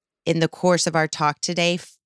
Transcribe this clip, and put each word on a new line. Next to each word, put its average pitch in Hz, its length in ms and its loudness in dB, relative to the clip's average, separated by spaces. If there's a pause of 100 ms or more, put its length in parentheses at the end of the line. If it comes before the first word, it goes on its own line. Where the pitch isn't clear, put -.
(240)
In 165 160 0
the 160 80 2
course 180 380 0
of 160 100 -2
our 156 120 2
talk 147 320 -2
today, 175 380 0 (280)